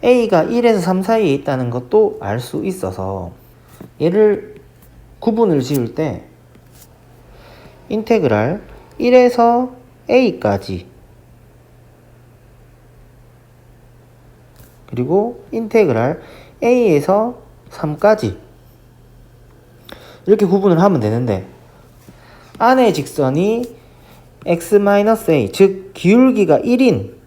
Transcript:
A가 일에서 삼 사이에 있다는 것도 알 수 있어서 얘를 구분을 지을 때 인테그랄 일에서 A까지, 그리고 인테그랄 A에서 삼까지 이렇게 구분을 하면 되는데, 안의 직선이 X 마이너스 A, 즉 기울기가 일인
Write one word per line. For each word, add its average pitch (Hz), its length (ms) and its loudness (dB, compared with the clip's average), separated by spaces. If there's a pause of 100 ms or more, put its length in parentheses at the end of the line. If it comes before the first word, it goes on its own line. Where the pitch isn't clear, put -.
A가 233 400 2
일에서 233 360 0
삼 185 240 -2
사이에 220 320 0
있다는 127 340 -4
것도 123 520 0
알 104 180 -6
수 - 260 -8
있어서 95 680 -8 (680)
얘를 202 540 0 (640)
구분을 202 420 0
지을 123 320 -4
때 156 300 -8 (1700)
인테그랄 180 720 -2 (360)
일에서 247 760 2 (340)
A까지, 104 760 -2 (4000)
그리고 180 640 -2
인테그랄 175 680 0 (420)
A에서 220 760 0 (280)
삼까지 151 680 -2 (1900)
이렇게 208 200 2
구분을 185 360 2
하면 185 200 2
되는데, 107 460 -2 (1120)
안의 247 340 2
직선이 160 840 -2 (680)
X 170 300 -2
마이너스 202 560 2
A, 123 200 0
즉 196 420 0
기울기가 208 680 4
일인 233 680 0